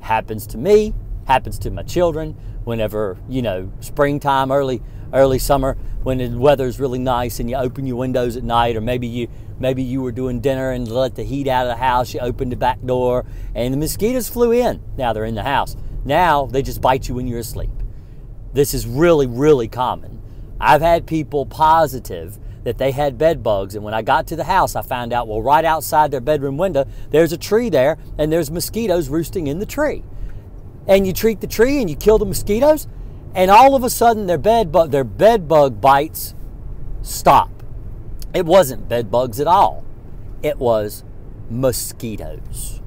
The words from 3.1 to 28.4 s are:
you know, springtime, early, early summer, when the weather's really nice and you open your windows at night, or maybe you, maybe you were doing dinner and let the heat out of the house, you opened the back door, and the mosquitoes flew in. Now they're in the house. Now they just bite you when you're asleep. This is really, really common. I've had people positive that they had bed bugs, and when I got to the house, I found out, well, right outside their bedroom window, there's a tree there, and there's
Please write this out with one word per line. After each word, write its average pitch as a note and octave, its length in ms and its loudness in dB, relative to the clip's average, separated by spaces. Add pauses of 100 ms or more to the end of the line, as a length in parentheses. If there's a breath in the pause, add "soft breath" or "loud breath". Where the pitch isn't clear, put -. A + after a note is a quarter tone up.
you B2+ 140 -2
know, G2 380 -4
springtime, C#3 720 0
early, C3 280 0 (320 loud breath)
early C3 280 4
summer, C3+ 360 2 (280 loud breath)
when C3 140 0
the B2 100 -4 (100)
weather's B2+ 400 2
really B2+ 220 -2
nice B2 400 -2
and A#2 100 -4
you B2 60 -4
open C3 280 -4
your B2+ 120 -4
windows B2 400 -2
at B2 80 -8
night, A#2 320 2
or G#2+ 40 -2
maybe B2 280 -2
you, A#2 200 -4 (300 loud breath)
maybe C3 240 0
you C3 180 -4
were B2+ 120 -4
doing B2 280 -4
dinner C3 300 0
and B2 180 -4
let B2+ 280 0
the A#2 80 -6
heat C3 240 -4
out B2+ 180 2
of B2 40 -2
the A#2 120 -4
house, B2+ 320 0
you C#3+ 60 -6
opened B2 320 -4
the B2 40 -6
back B2+ 260 -2
door, B2 440 0 (300 loud breath)
and B2 180 -2
the C#3 40 0
mosquitoes G#3 500 -2
flew A#3+ 240 2
in. A#3 280 2 (160)
Now B2 160 -2
they're G#2+ 120 -2
in A2+ 100 -4
the G#2 80 -4
house. A#2+ 340 0 (280 loud breath)
Now D3 420 2
they B2+ 160 -2
just B2 180 -6
bite C3 280 2
you B2+ 80 -4
when B2+ 100 -4
you're A#2 140 -6
asleep. - 300 -6 (840 loud breath)
This C#3 200 2
is A#2 140 -2
really, C#3+ 400 4
really B2+ 400 4
common. G#2+ 560 -4 (380 loud breath)
I've C#3 200 6
had E3+ 260 2
people D3 380 -4
positive B2 960 0 (240 loud breath)
that A#2 160 -6
they C3 140 0
had C#3 260 -2
bed D#3 240 2
bugs, G2 320 -2
and G#2 100 -8
when G#2+ 100 -6
I A2 80 -2
got D#3 260 2
to E3 80 -8
the D#3 80 -4
house, E3+ 320 2
I A2+ 60 -4
found A#2+ 300 -4
out, A#2+ 140 0
well, A2 160 -4
right D3 220 4
outside D#3 480 2
their D3 80 -2
bedroom C#3 360 -2
window, D#3 280 0 (260 loud breath)
there's D#3+ 220 4
a F3 40 -6
tree A3+ 320 0
there, D3+ 300 2 (180 loud breath)
and D#3 160 0
there's D#3+ 180 0